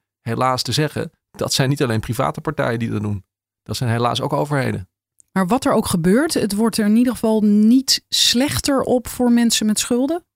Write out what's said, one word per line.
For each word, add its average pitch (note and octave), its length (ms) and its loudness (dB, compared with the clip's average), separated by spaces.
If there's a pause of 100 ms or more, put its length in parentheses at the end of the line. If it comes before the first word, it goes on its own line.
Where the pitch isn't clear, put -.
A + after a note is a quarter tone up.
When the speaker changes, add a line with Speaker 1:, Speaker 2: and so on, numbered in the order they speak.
(220)
Speaker 1:
helaas B2 400 -2
te - 100 -6
zeggen, B2+ 400 -2 (200)
dat - 220 -4
zijn C3 160 2
niet C#3+ 140 0
alleen A2+ 160 0
private C#3 420 -4
partijen C3 380 -4
die A2+ 100 -4
dat G#2+ 120 -4
doen. G#2 240 -6 (380)
Dat A2 120 -10
zijn B2 140 -2
helaas A#2+ 320 0
ook C#3+ 120 -4
overheden. C3+ 560 -2 (420)
Speaker 2:
Maar F#3+ 160 0
wat A#3 180 0
er C#4 80 2
ook A3 140 0
gebeurt, G3 460 2
het G3+ 220 -2
wordt A3 220 0
er A3 80 0
in G#3 100 4
ieder B3 180 2
geval A3 280 0
niet G#3+ 680 4
slechter C#4 720 0
op B3 260 0
voor B3 240 0
mensen A#3 340 2
met G#3+ 140 0
schulden. C#4 460 -2 (100)